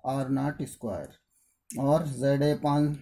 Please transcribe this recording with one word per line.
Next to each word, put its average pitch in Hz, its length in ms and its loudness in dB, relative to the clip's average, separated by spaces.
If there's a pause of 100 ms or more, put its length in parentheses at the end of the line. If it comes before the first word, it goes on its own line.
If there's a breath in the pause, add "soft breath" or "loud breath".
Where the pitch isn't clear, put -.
आर 135 220 -2
नॉट 139 380 -2
स्क्वायर - 1120 -12
और 151 260 4
Z 139 340 2
A 147 140 4
upon 147 280 2 (180)